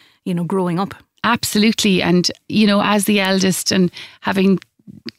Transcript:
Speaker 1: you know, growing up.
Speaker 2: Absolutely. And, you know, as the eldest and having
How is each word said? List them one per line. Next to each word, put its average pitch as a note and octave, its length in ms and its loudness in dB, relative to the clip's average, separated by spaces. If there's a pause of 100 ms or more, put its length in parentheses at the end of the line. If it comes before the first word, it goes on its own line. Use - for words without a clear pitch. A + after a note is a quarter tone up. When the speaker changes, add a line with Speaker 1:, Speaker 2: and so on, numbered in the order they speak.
(240)
Speaker 1:
you F#3+ 100 -4
know, F3 100 -4
growing F3+ 340 -2
up. F#3+ 160 -6 (300)
Speaker 2:
Absolutely. G#3+ 800 0
And, E3+ 280 2 (180)
you G#3+ 180 2
know, G3+ 160 2
as G3+ 220 0
the G#3 160 2
eldest F#3+ 520 0
and F#3 180 2 (300)
having F#3+ 380 0 (600)